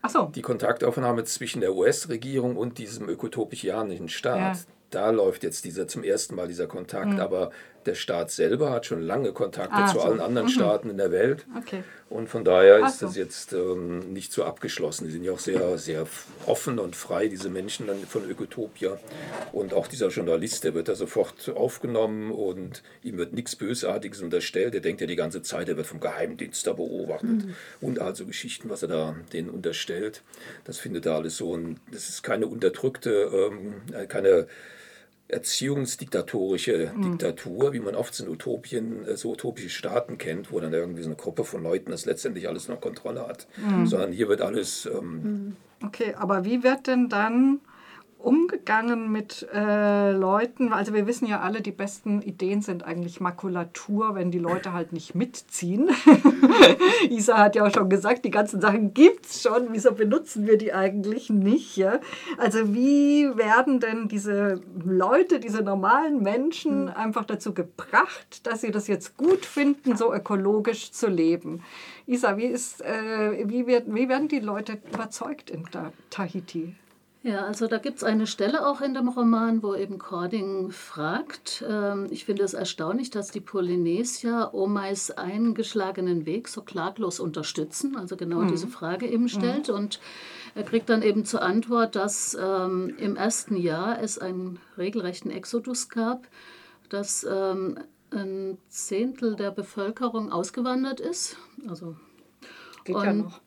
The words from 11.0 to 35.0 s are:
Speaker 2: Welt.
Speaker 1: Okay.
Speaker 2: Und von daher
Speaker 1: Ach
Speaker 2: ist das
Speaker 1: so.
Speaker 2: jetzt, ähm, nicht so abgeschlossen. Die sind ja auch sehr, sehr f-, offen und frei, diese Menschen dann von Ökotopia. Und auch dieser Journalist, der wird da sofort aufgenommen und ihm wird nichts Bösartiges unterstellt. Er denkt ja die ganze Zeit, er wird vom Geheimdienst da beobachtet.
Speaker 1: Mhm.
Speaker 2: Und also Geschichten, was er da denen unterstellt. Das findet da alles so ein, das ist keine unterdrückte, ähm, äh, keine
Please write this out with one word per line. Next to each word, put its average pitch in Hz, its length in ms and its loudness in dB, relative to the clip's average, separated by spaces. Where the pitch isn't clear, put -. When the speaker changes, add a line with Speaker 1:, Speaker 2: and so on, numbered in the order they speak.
Speaker 2:
Welt. 123 340 4
Speaker 1:
Okay. 233 260 -8
Speaker 2:
Und 113 180 -6
von 113 160 -4
daher 95 380 12
Speaker 1:
Ach 269 60 6
Speaker 2:
ist - 140 -2
das 92 120 -6
Speaker 1:
so. 95 60 -4
Speaker 2:
jetzt, - 320 -8
ähm, 90 640 -4
nicht - 180 -10
so - 120 -2
abgeschlossen. - 640 -6
Die 78 60 -8
sind 85 120 -8
ja 92 80 -2
auch 85 60 -6
sehr, 92 400 0
sehr 80 240 -6
f-, - 240 -12
offen 113 320 -2
und 90 180 -6
frei, 95 320 -2
diese 95 220 -6
Menschen 95 360 -8
dann 98 180 -4
von 98 240 -6
Ökotopia. 98 680 -6
Und 95 220 -4
auch 98 120 2
dieser 113 220 0
Journalist, 82 560 0
der 80 100 2
wird 82 140 -2
da 101 60 0
sofort - 600 -2
aufgenommen 110 760 -2
und 95 520 -6
ihm - 160 -8
wird 87 160 -4
nichts - 220 -8
Bösartiges 101 680 -4
unterstellt. 87 520 -2
Er 95 60 -2
denkt - 220 -4
ja 85 40 -4
die 85 100 -4
ganze 85 260 -4
Zeit, 85 260 -6
er 80 80 -2
wird 78 100 -6
vom 78 140 -12
Geheimdienst - 680 -6
da - 80 0
beobachtet. 208 720 -2
Speaker 1:
Mhm. 180 80 -10
Speaker 2:
Und 127 180 -4
also - 260 -6
Geschichten, - 440 -12
was - 120 -8
er 82 60 -4
da 78 280 -2
denen 85 160 -6
unterstellt. 90 720 -6
Das - 140 -14
findet 82 280 -8
da 80 100 2
alles 80 220 -4
so 85 160 -4
ein, 82 240 -8
das - 160 -12
ist - 140 -10
keine 110 260 0
unterdrückte, 117 640 -2
ähm, 104 240 -10
äh, 101 120 -8
keine 95 400 4